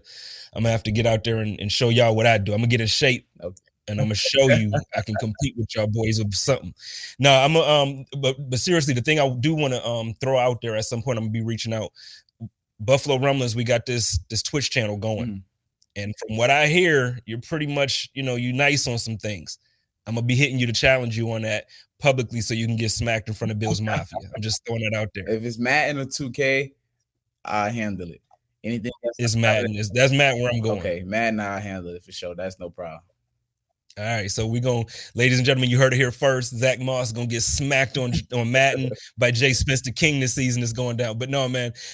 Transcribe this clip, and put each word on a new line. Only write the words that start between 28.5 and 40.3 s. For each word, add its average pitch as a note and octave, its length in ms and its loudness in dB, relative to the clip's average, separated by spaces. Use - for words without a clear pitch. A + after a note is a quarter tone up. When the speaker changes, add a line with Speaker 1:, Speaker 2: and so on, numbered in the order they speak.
Speaker 2:
Anything A2+ 260 -4
that's A#2+ 160 -6
Speaker 1:
It's A#2 180 0
Speaker 2:
outside - 20 2
of A2+ 40 2
Speaker 1:
Madden. G#2+ 120 -4
It's, G#2 140 -4
that's C3 220 4
Madden C3+ 300 4
where B2 80 0
I'm A#2+ 120 0
going. G#2+ 180 0
Speaker 2:
Okay, F2 240 -4
Madden, A2 360 0
I G2+ 200 -4
handle F#2+ 340 -10
it F2 80 -16
for - 100 -20
sure. F2 220 -10
That's F#2 240 -8
no F2 120 -12
problem. E2 320 -14
Speaker 1:
All G#2 60 -8
right, G#2+ 260 -4
so A2+ 160 -2
we A#2 140 -2
gon-, A#2+ 260 0
ladies B2+ 220 4
and B2 80 2
gentlemen, C3 240 4
you B2 80 4
heard C3 160 6
it B2 40 2
here B2+ 140 4
first. B2+ 460 0
Zach B2 240 2
Moss B2+ 320 -2
gonna A#2+ 140 -4
get A#2 160 -2
smacked C3+ 560 0
on, B2 140 -2
on A#2+ 180 0
Madden C3 400 4
Speaker 2:
<laughs> - 140 -18
Speaker 1:
by B2 120 4
Jay B2 220 2
Spence C3 300 0
the A#2+ 100 -6
King D3 280 2
this B2+ 140 0